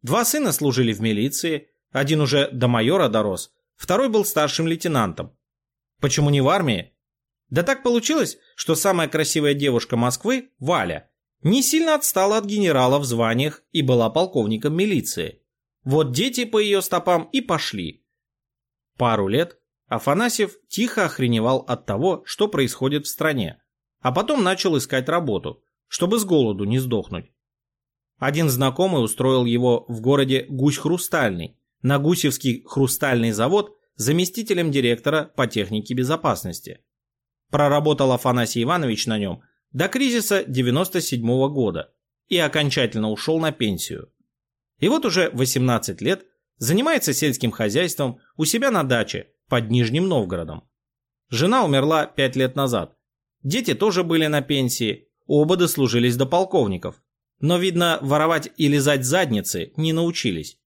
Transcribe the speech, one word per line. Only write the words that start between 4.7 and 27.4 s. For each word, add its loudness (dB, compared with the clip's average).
Почему 2
не 2
в 4
армии? -2
Да 0
так -2
получилось, 0
что -2
самая 0
красивая 0
девушка 0
Москвы, -2
Валя, -2
не 4
сильно 2
отстала 2
от -2
генерала 2
в -4
званиях 0
и 0
была 4
полковником 0
милиции. -2
Вот 2
дети -2
по 0
ее 2
стопам 0
и 0
пошли. -6
Пару 2
лет -2
Афанасьев -2
тихо -2
охреневал 0
от -6
того, -2
что -2
происходит -2
в -8
стране, -4
а 0
потом 0
начал 0
искать -2
работу – -4
чтобы 0
с -4
голоду 2
не 0
сдохнуть. -6